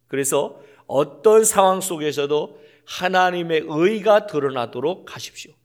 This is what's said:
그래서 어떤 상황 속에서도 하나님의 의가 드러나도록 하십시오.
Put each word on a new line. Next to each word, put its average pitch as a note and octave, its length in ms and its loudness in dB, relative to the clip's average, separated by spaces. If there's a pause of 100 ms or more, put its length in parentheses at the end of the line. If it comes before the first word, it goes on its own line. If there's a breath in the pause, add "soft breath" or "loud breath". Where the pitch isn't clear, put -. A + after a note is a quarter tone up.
그래서 C#3 540 -4 (260 loud breath)
어떤 G#3+ 560 2
상황 F#3+ 380 2
속에서도 D3+ 800 -4 (240 loud breath)
하나님의 F3+ 840 -2
의가 G3+ 600 2
드러나도록 C3+ 880 -6
하십시오. - 380 -18 (120)